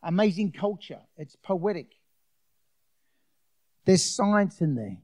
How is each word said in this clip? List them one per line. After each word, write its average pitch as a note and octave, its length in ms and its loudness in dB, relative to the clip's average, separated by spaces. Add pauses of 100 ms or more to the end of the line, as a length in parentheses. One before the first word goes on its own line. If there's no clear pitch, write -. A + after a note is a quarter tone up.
amazing F#3 500 0
culture. G3+ 480 -8 (160)
It's D3+ 200 -16
poetic. F#3 560 -6 (1900)
There's F#3 200 6
science G3+ 560 0
in D#3 140 0
there. G2+ 300 -6